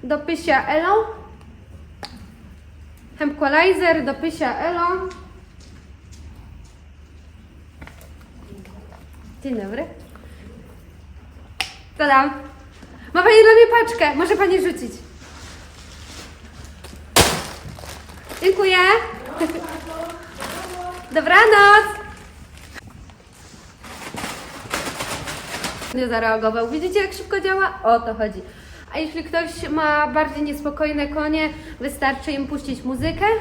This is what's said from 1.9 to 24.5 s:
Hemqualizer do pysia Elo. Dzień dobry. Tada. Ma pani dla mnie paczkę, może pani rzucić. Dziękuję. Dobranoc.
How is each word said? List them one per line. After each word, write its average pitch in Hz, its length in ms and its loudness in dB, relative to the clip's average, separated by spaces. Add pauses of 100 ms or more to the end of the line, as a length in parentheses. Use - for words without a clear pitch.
Hemqualizer 311 840 2
do 277 80 -2
pysia 311 440 -4
Elo. 339 300 -2 (4000)
Dzień 262 180 -4
dobry. 226 240 -8 (2000)
Tada. 277 260 4 (880)
Ma 349 100 4
pani 440 200 10
dla 440 100 12
mnie 466 340 8
paczkę, 294 280 0
może 349 200 2
pani 381 260 2
rzucić. 277 300 -4 (3500)
Dziękuję. 381 360 2 (2250)
Dobranoc. 403 760 8 (4000)